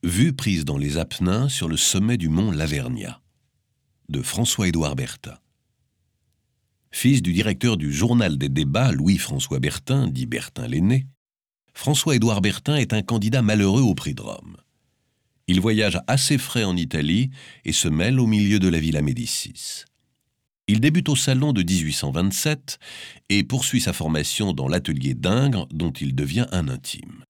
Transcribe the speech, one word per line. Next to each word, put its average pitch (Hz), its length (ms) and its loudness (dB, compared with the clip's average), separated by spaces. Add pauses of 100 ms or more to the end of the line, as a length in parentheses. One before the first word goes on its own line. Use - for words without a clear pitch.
Vue 107 300 2
prise 90 320 -2
dans 71 100 -4
les 71 220 -2
Apennins 95 500 0
sur 131 180 -4
le 80 120 -2
sommet 110 400 0
du 82 100 -2
mont 92 220 2
Lavernia, 71 720 -4 (880)
de 71 100 -4
François-Édouard 85 760 0
Bertin. - 420 -10 (1500)
Fils 127 320 4
du 87 100 0
directeur 107 460 0
du 76 120 -2
Journal 98 460 2
des 69 140 -2
débats, 78 420 2
Louis-François 71 680 0
Bertin, 131 460 -2
dit 65 200 -4
Bertin - 400 -8
l'aîné, 101 400 0 (680)
François-Édouard 117 720 2
Bertin 104 340 0
est 120 160 0
un 110 80 2
candidat 110 400 0
malheureux 107 400 4
au 107 140 4
prix - 200 -6
de - 60 -10
Rome. - 380 -14 (880)
Il 90 160 2
voyage 107 440 2
assez 135 300 2
frais 120 280 -2
en 90 120 0
Italie 85 540 0 (340)
et - 80 -2
se - 160 0
mêle 95 320 2
au 120 60 4
milieu 104 320 4
de 92 100 4
la 85 120 2
Villa 78 200 0
Médicis. - 840 -6 (840)
Il 110 120 4
débute 151 280 2
au 147 80 2
Salon 135 380 2
de 98 80 2
dix-huit 85 320 0
cent - 160 -4
vingt-sept 95 680 -2 (520)
et 101 120 4
poursuit - 380 0
sa 92 140 -2
formation 80 580 -2
dans 67 160 -2
l'atelier 69 460 -2
d'Ingres, 110 560 0
dont 80 220 -4
il 67 220 -4
devient 73 380 -2
un 85 160 -2
intime. - 600 -12